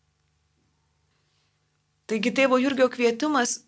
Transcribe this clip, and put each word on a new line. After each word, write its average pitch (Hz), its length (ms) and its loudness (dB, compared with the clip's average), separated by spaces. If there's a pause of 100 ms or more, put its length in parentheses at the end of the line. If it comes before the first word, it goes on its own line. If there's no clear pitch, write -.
(2000)
Taigi 220 200 -2
tėvo 254 300 2
Jurgio 262 320 0
kvietimas 240 760 -2